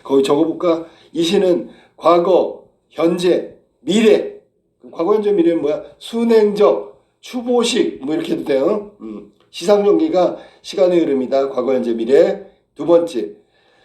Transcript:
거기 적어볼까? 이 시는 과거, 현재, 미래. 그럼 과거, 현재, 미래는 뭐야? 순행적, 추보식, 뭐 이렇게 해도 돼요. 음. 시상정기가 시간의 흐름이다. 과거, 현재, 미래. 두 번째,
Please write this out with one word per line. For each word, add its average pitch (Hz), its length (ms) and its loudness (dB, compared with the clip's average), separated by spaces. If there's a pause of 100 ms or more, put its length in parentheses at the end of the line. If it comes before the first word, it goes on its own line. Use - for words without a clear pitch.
거기 135 200 2
적어볼까? 160 640 0 (240)
이 165 100 -4
시는 170 480 0 (280)
과거, 175 720 0 (200)
현재, 170 680 -2 (240)
미래. 196 580 0 (400)
그럼 123 120 -20
과거, 170 240 0
현재, 208 180 0
미래는 170 280 0
뭐야? 147 220 -4 (140)
순행적, 220 1080 0 (140)
추보식, 240 840 -2
뭐 156 100 -4
이렇게 165 180 -6
해도 - 120 -6
돼요. 143 560 -2
음. 107 320 -16 (180)
시상정기가 180 840 0 (240)
시간의 175 400 0
흐름이다. 135 480 -2
과거, 131 240 -4
현재, 117 200 -2
미래. 143 520 2 (280)
두 143 120 -12
번째, 160 500 0 (500)